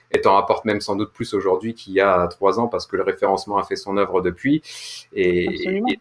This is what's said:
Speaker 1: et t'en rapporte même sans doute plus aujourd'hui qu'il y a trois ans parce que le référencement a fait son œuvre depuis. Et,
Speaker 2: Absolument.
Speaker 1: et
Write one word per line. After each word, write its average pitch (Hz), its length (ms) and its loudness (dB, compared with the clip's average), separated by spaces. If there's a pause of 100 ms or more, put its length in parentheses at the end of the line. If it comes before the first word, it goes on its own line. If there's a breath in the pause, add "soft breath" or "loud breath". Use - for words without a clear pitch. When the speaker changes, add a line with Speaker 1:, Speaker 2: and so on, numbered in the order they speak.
(120)
Speaker 1:
et - 100 0
t'en 101 140 6
rapporte - 300 2
même 104 160 0
sans 101 140 -4
doute 104 180 -4
plus - 200 -8
aujourd'hui 98 400 0
qu'il 98 200 -14
y 95 80 4
a 92 260 4
trois 98 320 0
ans 117 80 0
parce 90 180 -4
que - 120 -8
le 95 60 0
référencement 98 540 0
a 92 60 0
fait 95 140 -6
son 98 200 -4
œuvre 92 240 0
depuis. 131 400 -2 (520 loud breath)
Et, 90 340 2
Speaker 2:
Absolument. - 420 -2
Speaker 1:
et - 120 -2